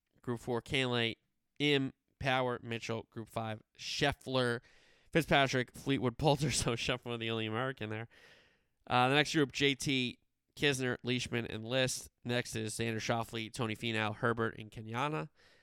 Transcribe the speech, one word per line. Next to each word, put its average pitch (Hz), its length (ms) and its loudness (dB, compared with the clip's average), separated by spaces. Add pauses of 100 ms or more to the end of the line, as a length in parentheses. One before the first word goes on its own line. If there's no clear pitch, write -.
(240)
Group 120 180 -4
four, 120 180 -2
Cantlay, 120 580 0 (420)
Im, 143 340 2 (260)
Power, 127 440 0
Mitchell. 113 500 -6
Group 110 160 -12
five: 110 300 -6 (200)
Scheffler, 131 800 0 (520)
Fitzpatrick, 139 600 4
Fleetwood, 123 460 0
Poulter. 143 320 4
<laughs> - 20 0
So - 200 0
Scheffler, 120 480 -2
the 113 100 -2
only 113 160 0
American 113 460 -2
there. 110 160 -8 (840)
Uh, 123 180 4
the 135 80 4
next 147 180 2
group, 143 180 4
J 139 240 2
T, 127 420 -2 (420)
Kisner, 131 440 2
Leishman, 120 420 -2
and 110 180 -8
List. 131 460 -2 (160)
Next 120 300 -2
is 110 180 -4
Xander 113 240 -2
Schauffele, 113 560 -4
Tony 110 220 -2
Finau, 110 400 -2
Herbert, 113 420 0
and 107 140 -12
Kenyatta. 135 580 -4 (340)